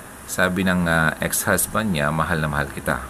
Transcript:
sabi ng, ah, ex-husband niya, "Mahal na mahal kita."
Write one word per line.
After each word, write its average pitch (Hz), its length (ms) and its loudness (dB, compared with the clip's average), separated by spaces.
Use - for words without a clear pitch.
sabi 92 320 2
ng, 90 240 2
ah, 82 320 4
ex-husband - 720 0
niya, 76 240 0
"Mahal 80 240 0
na 78 80 0
mahal 71 240 -2
kita." 67 400 -4